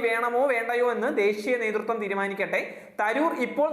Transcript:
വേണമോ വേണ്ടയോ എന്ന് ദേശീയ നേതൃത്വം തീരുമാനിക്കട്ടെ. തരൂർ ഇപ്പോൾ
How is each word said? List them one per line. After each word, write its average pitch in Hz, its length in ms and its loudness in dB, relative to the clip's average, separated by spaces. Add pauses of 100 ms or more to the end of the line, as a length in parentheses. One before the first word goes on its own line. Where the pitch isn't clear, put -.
വേണമോ 240 340 2 (100)
വേണ്ടയോ 240 440 2
എന്ന് 214 120 0 (140)
ദേശീയ 214 320 2 (100)
നേതൃത്വം 214 400 -2
തീരുമാനിക്കട്ടെ. 196 560 -2 (400)
തരൂർ 262 320 0 (140)
ഇപ്പോൾ 285 280 0